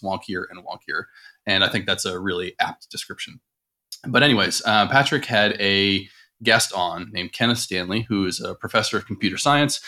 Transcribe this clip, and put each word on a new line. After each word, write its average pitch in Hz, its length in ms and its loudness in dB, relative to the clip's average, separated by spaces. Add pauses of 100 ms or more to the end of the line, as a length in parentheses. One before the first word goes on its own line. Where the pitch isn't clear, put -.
wonkier 95 440 -6
and 90 160 -20
wonkier. 87 420 -10 (420)
And 98 160 2
I 90 60 2
think 117 180 -4
that's - 180 -4
a 92 140 -4
really 90 400 -4
apt - 320 -4
description. - 480 -14 (680)
But 127 140 4
anyways, 110 420 4
uh, 107 260 4
Patrick 139 360 2
had 104 340 2
a 98 480 2 (360)
guest 110 280 4
on 87 400 -4
named 90 220 -8
Kenneth 120 240 2
Stanley, 95 460 -4
who 98 240 0
is 90 120 -4
a 90 140 -6
professor 110 420 -2
of 101 120 -4
computer 98 300 -4
science, 143 500 2